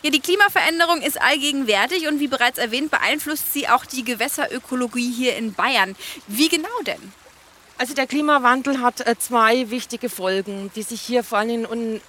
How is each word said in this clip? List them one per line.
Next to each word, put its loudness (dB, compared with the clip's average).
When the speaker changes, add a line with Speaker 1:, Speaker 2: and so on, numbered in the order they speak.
Speaker 1:
Ja, 0
die 2
Klimaveränderung 2
ist -4
allgegenwärtig 2
und 0
wie 0
bereits 0
erwähnt, -2
beeinflusst -2
sie -4
auch 2
die -8
Gewässerökologie -4
hier 0
in -4
Bayern. 2
Wie 2
genau 0
denn? -8
Speaker 2:
Also -4
der 0
Klimawandel 2
hat, 0
äh, 2
zwei 4
wichtige -6
Folgen, -4
die -6
sich -8
hier 0
vor -2
allem 0
in -2
Un-, -4